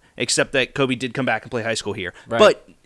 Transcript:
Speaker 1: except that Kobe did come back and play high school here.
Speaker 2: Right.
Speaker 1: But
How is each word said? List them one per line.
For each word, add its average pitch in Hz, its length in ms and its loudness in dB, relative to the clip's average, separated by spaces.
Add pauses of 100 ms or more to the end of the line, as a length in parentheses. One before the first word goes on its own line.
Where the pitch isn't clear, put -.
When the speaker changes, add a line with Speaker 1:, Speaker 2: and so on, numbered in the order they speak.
(160)
Speaker 1:
except 127 360 0
that 127 220 0
Kobe 131 220 0
did 127 180 -8
come 135 100 -4
back 113 180 -2
and - 80 -18
play 117 120 -4
high 113 120 -2
school 104 180 -6
here. 92 200 -8 (140)
Speaker 2:
Right. 113 140 0
Speaker 1:
But - 280 6 (180)